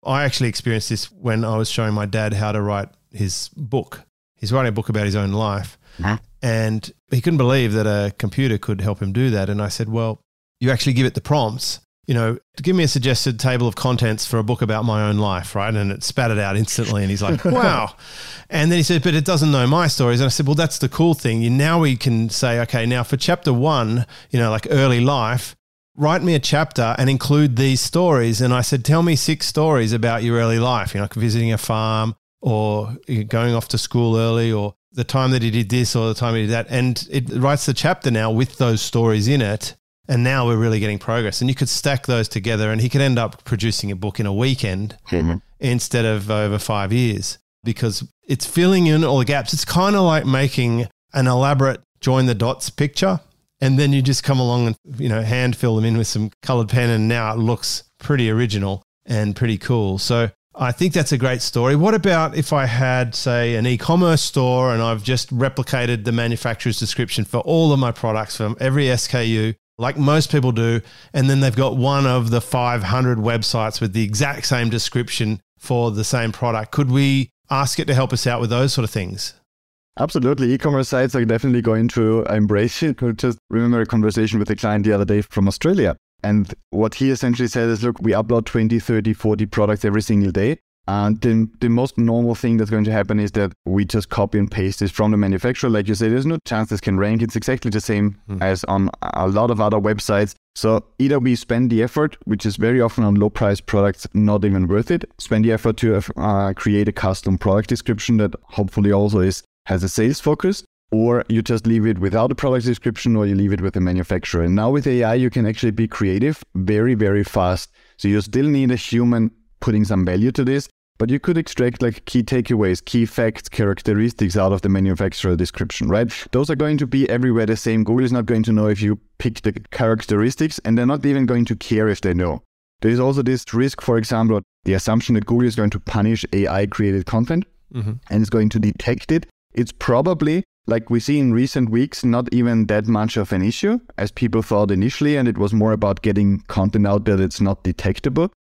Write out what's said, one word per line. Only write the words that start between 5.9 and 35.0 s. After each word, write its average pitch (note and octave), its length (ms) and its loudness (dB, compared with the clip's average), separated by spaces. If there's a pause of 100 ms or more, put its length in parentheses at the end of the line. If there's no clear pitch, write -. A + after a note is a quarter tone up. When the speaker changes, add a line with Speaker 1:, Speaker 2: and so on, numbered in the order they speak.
Speaker 2:
Uh-huh. G#2 180 -2 (240)
Speaker 1:
And A2+ 480 -2 (220)
he C3 80 0
couldn't E3 200 0
believe B2 340 2
that G#2+ 140 0
a G2+ 300 -2
computer A2+ 400 -2
could G2+ 220 -6
help G2 220 -4
him G2 100 -4
do B2 200 0
that. G2 180 -2
And G#2 120 -4
I G2+ 60 -4
said, G#2+ 220 -6
"Well, A2+ 320 -4 (400)
you B2+ 100 2
actually C3 220 0
give B2+ 140 2
it A#2+ 60 -2
the - 60 -4
prompts, - 600 -2 (240)
you C3+ 80 -2
know, A#2 240 0 (180)
to - 80 -14
give F#3 120 2
me F3 80 2
a D3 40 2
suggested B2+ 500 0
table B2 300 0
of G#2 80 -2
contents A#2 500 -2
for A#2 140 -4
a A2 40 0
book A2+ 180 -2
about A2 240 -2
my G#2+ 240 0
own G#2 80 0
life," F#2+ 380 -2
right? G#2+ 200 -2
And G2+ 160 -2
it G2 120 -8
spat A#2+ 280 -2
it G#2 80 0
out G2 160 -2
instantly. G#2+ 460 -2
And F#2+ 80 -2
he's G2+ 140 -2
like, A#2 220 -2
Speaker 2:
<laughs> A#3+ 140 2
Speaker 1:
"Wow." D#3 360 0 (540)
And D#3+ 220 2
then F3 60 4
he E3 60 2
said, E3 200 0
"But E3+ 120 2
it D3+ 100 0
doesn't D#3 260 2
know B2+ 160 2
my D#3+ 200 4
stories." A#2+ 340 2
And C3+ 60 2
I - 20 2
said, C3+ 180 0
"Well, D3+ 80 2
that's D#3+ 220 0
the B2 120 -2
cool E3 260 2
thing. A2+ 260 -2
You, A#2 80 2
now D3+ 320 2
we C3+ 160 2
can A2+ 320 0
say, A#2+ 320 0
'Okay, A#2 240 -2
now A#2+ 180 0
for C3+ 140 -2
chapter F3 340 0
one, A#2+ 540 2 (240)
you B2+ 100 0
know, A2+ 120 2
like, A2 180 -2
early C3+ 320 4
life, B2 540 0 (440)
write D#3+ 220 2
me F3 140 2
a C#3 40 2
chapter C3 600 0
and C3 100 2
include C#3 460 2
these C3 260 2
stories." C3 580 2
And B2 140 2
I B2 80 2
said, A#2+ 240 -2
"Tell D#3+ 160 4
me E3+ 140 2
six - 320 -2
stories C#3+ 460 2
about A#2 300 0
your A#2 140 2
early A2+ 220 2
life, A#2 340 0
you G2+ 60 -2
know, G2+ 60 -2
like - 100 -10
visiting A2+ 360 0
a A2 60 0
farm A2 560 -2 (260)
or G#2+ 560 -2 (320)
going A#2 280 0
off A2+ 140 -4
to A#2+ 100 -2
school A#2 360 0
early A2+ 380 0
or G#2 220 -4 (160)
the B2 120 -6